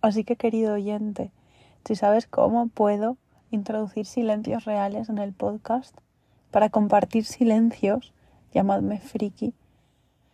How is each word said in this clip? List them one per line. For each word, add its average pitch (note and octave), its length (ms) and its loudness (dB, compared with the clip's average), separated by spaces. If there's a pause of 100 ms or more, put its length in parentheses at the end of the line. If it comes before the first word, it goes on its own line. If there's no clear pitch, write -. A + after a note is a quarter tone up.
Así G#3+ 240 2
que, A#3+ 120 -4
querido A3 380 0
oyente, G#3 580 -6 (520)
si G#3+ 120 -4
sabes G#3 300 4
cómo A#3 420 2
puedo G#3+ 480 0 (340)
introducir G#3+ 560 -6
silencios A3 580 -2
reales G#3 440 -2
en G#3+ 100 -4
el G3+ 140 -6
podcast G#3+ 640 -4 (540)
para G#3+ 180 4
compartir G#3 560 2
silencios, A3+ 880 2 (400)
llamadme G3 480 0
friki, G#3+ 540 -6 (800)